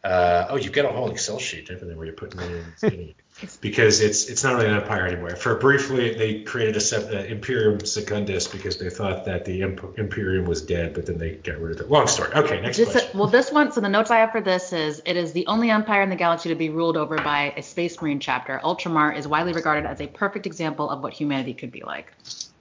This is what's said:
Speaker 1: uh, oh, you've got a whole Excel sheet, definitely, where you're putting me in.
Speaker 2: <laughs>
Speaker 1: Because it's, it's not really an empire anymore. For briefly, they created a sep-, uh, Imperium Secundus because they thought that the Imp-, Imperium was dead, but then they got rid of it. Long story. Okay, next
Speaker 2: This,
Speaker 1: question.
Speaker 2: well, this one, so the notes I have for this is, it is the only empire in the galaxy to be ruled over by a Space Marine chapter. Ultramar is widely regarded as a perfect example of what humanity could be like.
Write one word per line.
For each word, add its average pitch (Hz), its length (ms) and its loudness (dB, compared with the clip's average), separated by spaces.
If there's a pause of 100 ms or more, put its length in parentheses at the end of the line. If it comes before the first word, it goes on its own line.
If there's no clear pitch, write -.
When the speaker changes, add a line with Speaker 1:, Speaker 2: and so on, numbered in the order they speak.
Speaker 1:
uh, 90 460 4
oh, 147 60 -2
you've 131 160 -4
got 143 120 2
a 131 60 2
whole 127 200 -2
Excel - 300 -6
sheet, - 260 -8
definitely, 85 300 -12
where 80 100 -10
you're 80 80 -10
putting - 260 -12
me 87 220 -8 (200)
in. 87 360 -2
Speaker 2:
<laughs> - 60 -20 (360)
Speaker 1:
Because 107 400 4
it's, 107 280 2
it's 120 160 -2
not 127 100 4
really 113 140 2
an 104 80 4
empire 98 320 0
anymore. 87 260 -4
For 113 220 0
briefly, 127 580 4
they 107 300 -2
created 110 320 0
a 104 40 2
sep-, 107 320 0
uh, 101 120 -2
Imperium 107 600 0
Secundus 101 640 -2
because - 320 -6
they 90 120 -4
thought 95 340 -4
that 90 200 -2
the 92 180 -2
Imp-, 95 360 -4
Imperium 95 480 0
was 80 160 -2
dead, 85 320 -2
but 87 120 -6
then 82 120 -4
they 82 160 -4
got 85 240 -8
rid 82 160 -6
of - 120 -10
it. 113 40 -4
Long 139 160 6
story. - 260 0
Okay, 117 280 4
next 117 160 -2
Speaker 2:
This, 226 160 4
Speaker 1:
question. - 260 2
Speaker 2:
well, 208 80 4
this 247 240 4
one, 294 220 4
so 240 80 0
the 202 80 0
notes 220 240 4
I 226 60 6
have 226 120 6
for - 100 -2
this 180 320 0
is, 156 320 -2
it 175 120 0
is 165 160 -2
the 170 160 -2
only 226 200 4
empire 214 340 4
in 190 80 2
the 180 60 -2
galaxy 170 340 2
to 165 40 2
be 160 160 0
ruled 165 260 2
over 156 200 0
by 143 400 0
a 143 80 -8
Space 175 360 -4
Marine 143 200 0
chapter. 131 420 -4
Ultramar 160 560 2
is 139 80 -8
widely 160 260 0
regarded 156 320 0
as 131 160 -8
a 151 60 -6
perfect 202 400 -4
example 156 420 -4
of 139 140 -6
what 131 100 -6
humanity 135 420 -2
could - 180 -12
be - 100 -16
like. 71 300 -12 (480)